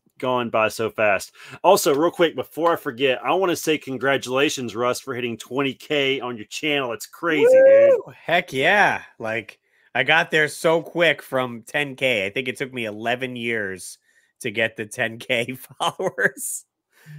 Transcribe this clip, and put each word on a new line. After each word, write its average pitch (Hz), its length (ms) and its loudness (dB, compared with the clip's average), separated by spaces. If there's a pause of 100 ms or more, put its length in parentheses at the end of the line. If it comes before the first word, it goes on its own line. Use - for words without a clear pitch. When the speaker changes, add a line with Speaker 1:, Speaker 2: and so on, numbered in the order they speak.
(200)
Speaker 1:
gone 123 320 -2
by 110 160 2
so 107 240 -4
fast. 101 400 0 (320)
Also, 170 320 6
real 160 160 2
quick, 170 240 2
before 147 360 -2
I 160 40 0
forget, 131 500 -2
I 139 80 2
wanna 180 220 0
say 156 240 -2
congratulations, 131 960 -2
Russ, 123 260 -2
for 131 140 -10
hitting 120 200 -4
twenty 131 380 -4
K 139 480 -2
on 123 160 -8
your 104 80 -16
channel. 143 480 -4
It's - 140 -10
crazy, 170 440 0
Speaker 2:
Woo! 539 540 8
Speaker 1:
dude. 147 100 -20
Speaker 2:
Heck 175 380 -2
yeah. 147 480 2 (160)
Like, 113 420 -8 (360)
I 131 80 2
got 156 260 2
there 156 180 2
so 165 360 0
quick 160 400 0
from 123 400 -4
ten 143 320 -6
K. 120 320 0
I - 20 -4
think 127 180 -6
it 123 80 -6
took 131 160 -8
me 120 140 -8
eleven 117 500 -6
years 110 640 -8 (440)
to 120 100 -6
get 113 260 -2
the 113 80 -8
ten 113 320 -6
K 120 400 -4 (120)
<laughs> - 100 -20
followers. - 840 -4 (540)